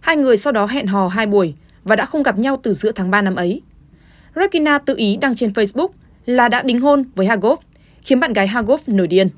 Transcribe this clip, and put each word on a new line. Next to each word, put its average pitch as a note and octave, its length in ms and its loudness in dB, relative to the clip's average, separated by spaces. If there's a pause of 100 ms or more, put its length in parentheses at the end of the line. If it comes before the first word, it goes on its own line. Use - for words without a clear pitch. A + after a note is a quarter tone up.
Hai E4 160 0
người C4 200 4
sau C#4+ 160 0
đó G#3 140 0
hẹn A#3+ 200 -4
hò F#3+ 220 0
hai G#3+ 180 -2
buổi G3 280 0 (300)
và G#3+ 120 2
đã A3 80 -2
không D4 180 -4
gặp A3+ 160 0
nhau C4+ 240 0
từ A3 100 -2
giữa G#3+ 200 -2
tháng F#3 180 -4
ba G3+ 120 2
năm F#3+ 120 0
ấy. F3+ 280 -4 (760)
Rekina D4+ 420 0
tự - 180 -2
ý G#3 200 0
đăng C4 180 -2
trên A#3 160 -2
Facebook A3+ 380 -2 (380)
là B3 220 2
đã B3 140 -2
đính B3 180 0
hôn C#4 240 2 (100)
với F#3+ 120 0
Hargrove, A3 360 0 (400)
khiến B3+ 180 2
bạn C4 120 -2
gái G3 140 2
Hargrove A#3 400 -2
nổi F#3+ 200 0
điên. F#3 320 2